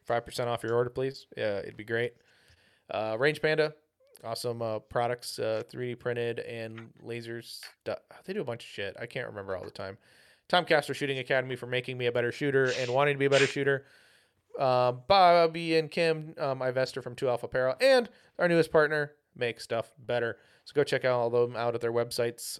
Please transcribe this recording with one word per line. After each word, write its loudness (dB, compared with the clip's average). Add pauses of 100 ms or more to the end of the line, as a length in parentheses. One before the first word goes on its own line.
five -2
percent -4
off -4
your 0
order, 2
please. -6 (100)
Yeah, -2
it'd -10
be -14
great. -4 (760)
Uh, -4
Range 0
Panda, 2 (500)
awesome, -6
uh, -4
products, -4
uh, -2
three -8
D -8
printed -4
and -12 (160)
lasers. -10 (240)
Du-, -4 (260)
they -10
do -6
a -6
bunch -8
of -18
shit. -8
I -10
can't -8
remember -8
all -10
the -12
time. -12 (520)
Tomcaster 2
Shooting -4
Academy 0
for -10
making -4
me -2
a 2
better 0
shooter 2 (120)
and -2
wanting 4
to -4
be 2
a 2
better 6
shooter. -2 (760)
Uh, 4
Bobby 6
and 2
Kim, -2
um, -2
Ivester 0
from -10
Two -2
Alpha -2
Apparel, 0
and 4 (300)
our 2
newest 4
partner, 4 (220)
Make -4
Stuff -4
Better. -2 (280)
So -20
go 4
check 0
out 4
all 2
of 6
them -10
out 0
at -8
their 0
websites. -2